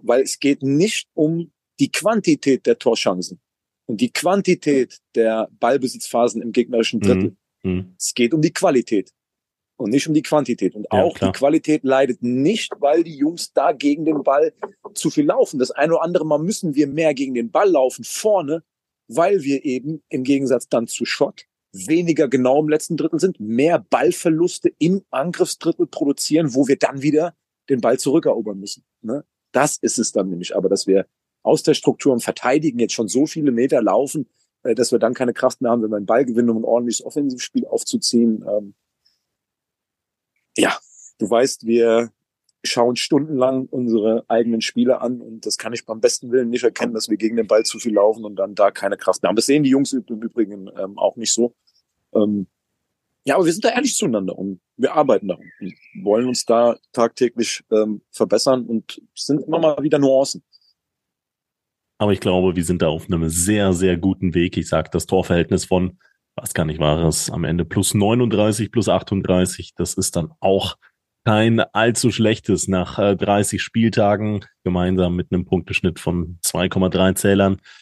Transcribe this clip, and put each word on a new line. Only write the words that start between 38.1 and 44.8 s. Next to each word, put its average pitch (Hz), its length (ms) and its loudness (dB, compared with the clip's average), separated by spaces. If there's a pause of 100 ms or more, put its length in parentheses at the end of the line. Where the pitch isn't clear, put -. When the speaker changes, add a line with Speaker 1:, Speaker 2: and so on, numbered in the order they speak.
Speaker 1:
Ähm, 104 280 -4 (1800)
ja, - 200 2 (420)
du 110 100 -4
weißt, 120 360 0
wir 117 460 2 (520)
schauen 120 320 2
stundenlang 135 720 0
unsere 113 640 0
eigenen 113 340 0
Spiele 123 400 0